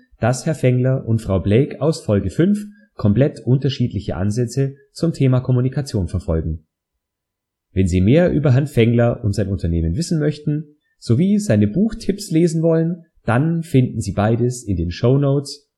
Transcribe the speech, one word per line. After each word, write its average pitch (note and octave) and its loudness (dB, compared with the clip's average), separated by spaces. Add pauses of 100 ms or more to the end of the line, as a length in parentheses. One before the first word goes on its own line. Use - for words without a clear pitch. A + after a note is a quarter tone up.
(180)
dass - -2
Herr D#3+ -2
Fengler B2+ 0
und A2+ 0
Frau F#2+ 0
Blake G#2 2
aus D#3+ -2
Folge G2+ 0
fünf G3+ 2 (360)
komplett A#2+ 2
unterschiedliche B2 -2
Ansätze A#2+ -2 (160)
zum E3 -2
Thema C3 2
Kommunikation B2+ -2
verfolgen. D#2+ -4 (1040)
Wenn F#2+ 0
Sie F2+ 2
mehr D3 4
über D3 2
Herrn C#3 2
Fengler A#2 2
und G2+ -2
sein G2+ -2
Unternehmen E2+ -2
wissen E3 -2
möchten, D3+ -4 (220)
sowie F#3 2
seine G#2 2
Buchtipps - -4
lesen D#3+ 2
wollen, E3 0 (200)
dann D#3+ 0
finden B2+ 0
Sie F#2+ -6
beides A#2 0
in G2+ -2
den E2+ -2
Shownotes C#3 0